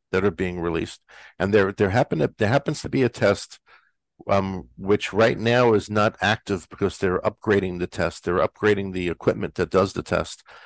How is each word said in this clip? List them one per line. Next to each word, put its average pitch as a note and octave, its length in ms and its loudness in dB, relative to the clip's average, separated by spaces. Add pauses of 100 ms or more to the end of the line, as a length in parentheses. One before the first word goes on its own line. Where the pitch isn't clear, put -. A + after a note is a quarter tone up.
(100)
that F#2+ 140 0
are G2+ 60 4
being F2+ 280 -6
released. E2 440 -4 (360)
And G3 140 0
there, G3+ 180 6
there C#3+ 200 0
happen C#3 300 0
to, - 180 -2
there G#2 100 2
happens C#3+ 340 0
to - 60 -8
be C3+ 140 0
a A#2+ 80 2
test, - 500 -2 (640)
um, F#2+ 500 -2
which G2 360 -2
right A2 260 2
now A#2+ 360 4
is G2+ 140 0
not G#2 320 0
active G2+ 500 -2
because - 280 -4
they're F2+ 220 0
upgrading G2 580 -2
the F2+ 80 -4
test. - 380 -4
They're F2+ 140 0
upgrading G2 560 0
the F2+ 160 -2
equipment G#2 460 -4
that E2+ 140 -2
does F#2+ 220 2
the - 100 -8
test, - 400 -4 (220)